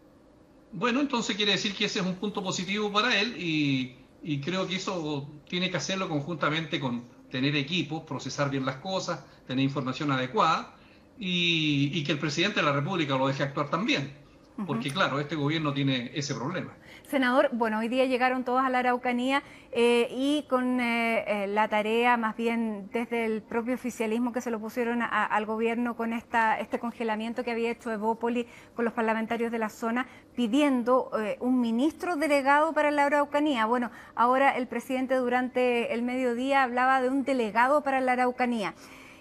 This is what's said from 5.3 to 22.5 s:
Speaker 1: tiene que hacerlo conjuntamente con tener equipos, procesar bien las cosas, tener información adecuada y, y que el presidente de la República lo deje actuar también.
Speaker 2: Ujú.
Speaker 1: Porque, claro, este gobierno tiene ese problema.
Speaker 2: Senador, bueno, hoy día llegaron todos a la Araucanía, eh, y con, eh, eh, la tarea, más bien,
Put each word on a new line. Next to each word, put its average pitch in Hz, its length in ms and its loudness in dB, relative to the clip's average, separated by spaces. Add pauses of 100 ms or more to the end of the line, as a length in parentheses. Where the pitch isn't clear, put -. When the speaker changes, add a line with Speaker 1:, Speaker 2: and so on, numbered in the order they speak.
Speaker 1:
tiene 180 220 -2
que 180 80 -2
hacerlo 190 320 -4
conjuntamente 151 720 -2
con 120 240 -4 (240)
tener 139 260 0
equipos, 151 480 -2
procesar 139 460 -4
bien 135 160 -2
las 135 120 -4
cosas, 185 460 -6 (240)
tener 131 160 0
información 139 480 -2
adecuada 165 640 0 (420)
y, 160 760 2
y 160 100 -2
que 165 80 -2
el 151 80 -2
presidente 170 400 0
de 165 60 2
la 143 80 4
República 143 420 0
lo 131 120 2
deje 135 160 0
actuar 143 260 -4
también. 175 560 -2 (320)
Speaker 2:
Ujú. 202 100 -8
Speaker 1:
Porque, 123 220 -2
claro, 151 300 0
este 147 160 -4
gobierno 151 380 0
tiene 135 400 0
ese 147 200 -4
problema. 123 400 -6 (360)
Speaker 2:
Senador, 269 420 4
bueno, 220 280 0
hoy 226 100 -2
día 262 160 2
llegaron 254 400 2
todos 254 180 2
a 269 60 2
la 254 100 0
Araucanía, 247 640 0 (280)
eh, 240 400 4
y 277 380 0
con, 254 300 0
eh, 233 640 0
eh, 196 40 -2
la 214 200 2
tarea, 220 500 2
más 220 180 -2
bien, 226 560 -2